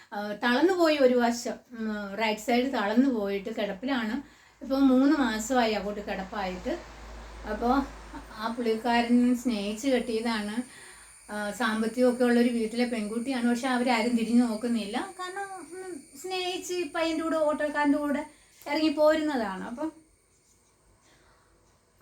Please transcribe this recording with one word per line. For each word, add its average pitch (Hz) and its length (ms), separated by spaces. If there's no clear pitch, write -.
ആ, 214 60
തളർന്നു 277 320
പോയി 330 240
ഒരു 254 160
വശം, 233 420
ഉം, 208 360
റൈറ്റ് 214 260
സൈഡ് 247 340
തളർന്നു 226 440
പോയിട്ട് 196 400
കിടപ്പിലാണ്. 220 580
ഇപ്പൊ 262 140
മൂന്ന് 269 400
മാസമായി 226 560
ആ 202 100
കുട്ടി 202 200
കിടപ്പായിട്ട്. 190 680
അപ്പൊ 226 200
ആ 220 160
പുള്ളിക്കാരൻ 240 800
സ്നേഹിച്ച് 220 520
കെട്ടിയതാണ്, 226 680
ആ, 208 180
സാമ്പത്തികമൊക്കെ 226 760
ഉള്ളൊരു 240 240
വീട്ടിലെ 233 360
പെൺകുട്ടിയാണ്. 233 640
പക്ഷെ 240 200
അവരാരും 240 480
തിരിഞ്ഞു 233 300
നോക്കുന്നില്ല. 226 640
കാരണം, 381 280
ഉം, 370 160
സ്നേഹിച്ച് 370 520
പയ്യൻ്റെ 330 300
കൂടെ 320 120
ഓട്ടോക്കാരൻ്റെ 294 600
കൂടെ 294 240
ഇറങ്ങി 311 220
പോരുന്നതാണ്. 294 760
അപ്പം, 269 260